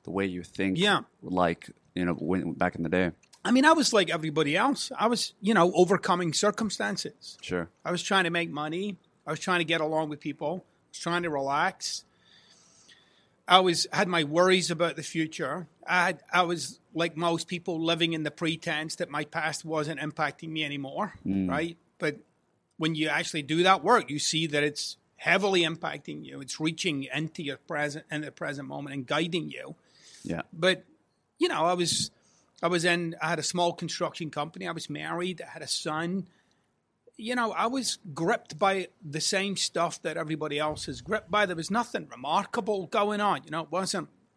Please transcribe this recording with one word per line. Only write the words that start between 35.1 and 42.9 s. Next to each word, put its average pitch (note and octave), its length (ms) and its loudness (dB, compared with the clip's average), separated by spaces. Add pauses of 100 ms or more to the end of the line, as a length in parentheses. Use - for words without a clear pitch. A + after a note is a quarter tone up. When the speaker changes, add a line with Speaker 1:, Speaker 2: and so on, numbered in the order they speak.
Speaker 2:
I - 80 -16
had D#3+ 120 -14
a C#3+ 60 -12
son. E3+ 600 -4 (920)
You A3 180 -6
know, A#3 160 0
I F3+ 160 0
was B3+ 300 -2 (160)
gripped D#3 440 0
by F#3+ 300 2 (180)
the D3+ 140 -6
same G3 380 0
stuff - 460 0
that D#3 120 -4
everybody D3+ 420 -4
else D3+ 300 -2
is C3 140 -10
gripped - 280 -4
by. G#3 160 4
There F3+ 100 -2
was D#3+ 140 -6
nothing G#3 400 -2
remarkable F#3 800 -2
going G#3 320 2